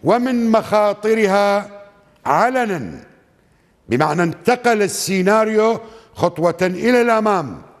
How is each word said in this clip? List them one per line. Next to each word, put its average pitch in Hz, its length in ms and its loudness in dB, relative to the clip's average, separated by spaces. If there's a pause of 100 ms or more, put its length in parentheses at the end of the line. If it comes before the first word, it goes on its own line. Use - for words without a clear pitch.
ومن 233 460 0
مخاطرها 202 1200 0 (560)
علنا، 175 800 -2 (840)
بمعنى 147 340 0
انتقل 233 600 0
السيناريو 214 960 0 (340)
خطوة 170 480 -2
إلى 214 380 0
الأمام. 214 640 -2 (180)